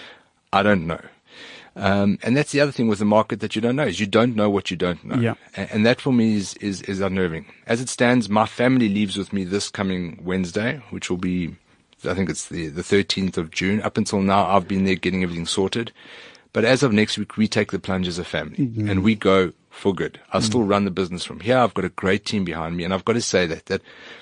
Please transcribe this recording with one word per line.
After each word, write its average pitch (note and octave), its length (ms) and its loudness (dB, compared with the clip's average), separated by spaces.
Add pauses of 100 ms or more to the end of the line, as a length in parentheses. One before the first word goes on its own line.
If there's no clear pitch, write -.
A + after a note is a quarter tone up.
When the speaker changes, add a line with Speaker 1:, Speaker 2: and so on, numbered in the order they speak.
(540)
Speaker 1:
I G2 100 4
don't G2 240 4
know. D#2 140 -6 (720)
Um, G2+ 480 2
and A#2+ 120 2
that's D3 160 0
the C#3 80 0
other C#3+ 120 2
thing A#2+ 160 0
with G#2 100 2
the G#2 80 0
market G#2+ 360 2
that A2 140 -6
you A2 60 -2
don't A#2 140 0
know, D3 100 0
is F2+ 140 -4
you G#2 80 0
don't A2 280 4
know G#2 140 4
what G2 220 0
you F2 60 -4
don't F2 280 -2
know. A2 120 -4
Speaker 2:
Yeah. A#2 180 0 (200)
Speaker 1:
A-, G2 160 -8
and A2 140 2
that B2 160 4
for C3+ 100 0
me A2 240 4
is, G2 200 -4
is, G2 280 -6
is F#2+ 180 -4
unnerving. F2+ 440 -2 (220)
As A#2+ 140 0
it B2 80 -8
stands, A#2+ 400 2
my G#2+ 180 2
family B2 420 2
leaves G2 260 0
with G2 160 -6
me G2 120 -2
this G2 260 -4
coming F2+ 540 -4
Wednesday, F#2+ 640 -2
which F#2 220 -8
will F2+ 60 0
be, F2+ 380 -4 (480)
I - 120 -2
think F2+ 160 -2
it's - 180 -10
the, D#2+ 200 -8
the D#2 120 -8
thirteenth F#2+ 560 0
of E2 140 -6
June. G2 300 -2
Up - 140 -6
until G#2 260 0
now, G2 260 4
I've F#2 200 2
been F#2+ 180 0
there F#2+ 100 2
getting F2+ 260 -2
everything E2+ 240 -4
sorted. G#2+ 460 -4 (600)
But A2 140 2
as B2+ 160 4
of B2+ 120 4
next G#2+ 260 2
week, - 180 -8
we A2 100 2
take G#2 240 0
the F#2+ 60 -4
plunge F#2 300 -2
as E2+ 100 -6
a F2+ 60 -6
family D#2 340 -6
Speaker 2:
Mm-hmm. A2+ 320 -2
Speaker 1:
and F#2+ 140 2
we A2 100 4
go F#2+ 400 2 (160)
for - 240 -2
good. E2 260 -6 (140)
I'll F#2+ 80 2
Speaker 2:
Mm. A2+ 40 0
Speaker 1:
still A2 180 2
run G2+ 220 2
the G2 60 -2
business F2 320 -4
from - 180 -12
here. B2 180 2
I've A2+ 160 2
got F#2 100 0
a F2+ 40 -4
great G2 360 0
team G#2 180 -2
behind E2 320 -4
me. F2 100 -4
And F#2+ 80 0
I've F#2+ 120 -4
got A2+ 80 2
to A#2 80 0
say F#2 240 2
that, D#2+ 220 -6
that, F#2+ 160 -4 (380)